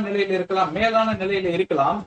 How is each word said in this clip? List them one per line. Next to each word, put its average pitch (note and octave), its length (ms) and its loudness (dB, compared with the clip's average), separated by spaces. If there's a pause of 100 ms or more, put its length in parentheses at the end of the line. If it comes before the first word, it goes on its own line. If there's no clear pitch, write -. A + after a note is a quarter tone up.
நிலையில G3 320 0
இருக்கலாம், F3+ 400 0
மேலான A3+ 440 2
நிலையில F#3+ 340 -2
இருக்கலாம். F#3 500 0